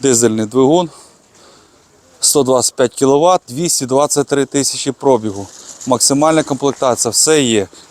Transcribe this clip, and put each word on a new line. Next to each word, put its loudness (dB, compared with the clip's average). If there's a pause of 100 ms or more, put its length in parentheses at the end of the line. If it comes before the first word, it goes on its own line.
дизельний 0
двигун, 0 (1300)
сто 0
двадцять 0
п'ять 0
кіловат, 2
двісті -4
двадцять 0
три -2
тисячі -4
пробігу. -2 (400)
Максимальна 2
комплектація, -2
все 2
є. 0 (240)